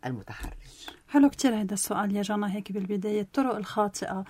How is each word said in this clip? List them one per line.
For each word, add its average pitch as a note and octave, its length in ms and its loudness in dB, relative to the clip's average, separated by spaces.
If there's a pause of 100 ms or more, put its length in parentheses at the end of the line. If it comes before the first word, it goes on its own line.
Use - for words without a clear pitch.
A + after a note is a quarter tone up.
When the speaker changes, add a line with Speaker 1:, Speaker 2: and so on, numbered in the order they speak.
Speaker 1:
المتحرش. - 840 -10 (180)
Speaker 2:
حلو C#4+ 220 8
كتير B3 260 2
هيدا G#3 180 -2
السؤال G3+ 420 0
يا G#3 60 0
جانا، G#3 340 -2
هيك G3+ 160 -8
بالبداية، G#3 500 -2
الطرق B3 340 0
الخاطئة. G3+ 760 -2